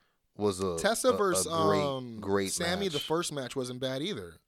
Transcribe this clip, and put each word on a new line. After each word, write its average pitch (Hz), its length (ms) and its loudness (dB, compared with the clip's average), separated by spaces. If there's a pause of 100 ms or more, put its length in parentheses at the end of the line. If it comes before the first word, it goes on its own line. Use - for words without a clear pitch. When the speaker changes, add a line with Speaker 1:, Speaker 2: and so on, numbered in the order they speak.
(340)
Speaker 1:
was 98 260 0
a, 90 180 0
Speaker 2:
Tessa 220 300 2
Speaker 1:
a, 247 40 6
a 196 40 2
Speaker 2:
versus, 190 300 2
Speaker 1:
great, 160 360 4
Speaker 2:
um, 127 380 -4
Speaker 1:
great 98 320 2
Speaker 2:
Sammy, 180 360 -2
the 160 60 -6
Speaker 1:
match. 147 120 -2
Speaker 2:
first 165 280 -2
match 131 200 -6
wasn't 127 260 -4
bad 131 220 -2
either. 107 320 -6 (120)